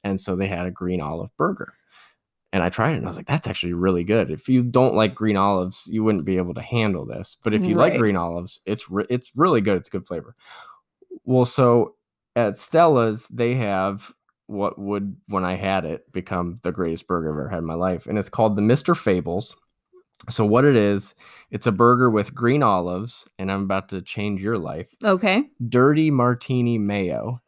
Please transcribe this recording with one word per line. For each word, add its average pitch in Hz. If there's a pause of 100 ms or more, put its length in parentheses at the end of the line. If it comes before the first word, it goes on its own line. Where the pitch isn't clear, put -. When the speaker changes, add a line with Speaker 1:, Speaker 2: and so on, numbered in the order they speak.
Speaker 1:
And 98
so 95
they 98
had 90
a 90
green 90
olive 76
burger. - (760)
And 95
I 87
tried 117
it, 156
and -
I 101
was 87
like, -
"That's -
actually 87
really 87
good." 104
If 78
you 127
don't 123
like 107
green 107
olives, 95
you 110
wouldn't 101
be 92
able 87
to -
handle 104
this. -
But 107
if 180
you 107
like 170
Speaker 2:
Right. 143
Speaker 1:
green 104
olives, 87
it's 104
re-, 98
it's 123
really 147
good. 98
It's -
good 92
flavor. 80 (880)
Well, 127
so 120 (400)
at 113
Stella's, 123
they 120
have 98 (320)
what 101
would, 101 (120)
when 92
I 90
had 95
it, 78
become 87
the 87
greatest 82
burger 82
I've 76
ever 65
had 85
in 82
my 80
life. 90
And 107
it's 95
called 110
the 101
Mister 135
Fables. 90 (760)
So 110
what 113
it 143
is, 101 (340)
it's -
a 117
burger 120
with 104
green 123
olives, 95 (140)
and 95
I'm 98
about 95
to 95
change 101
your 101
life. 82 (100)
Speaker 2:
Okay. 202 (180)
Speaker 1:
Dirty 147
martini 120
mayo. 101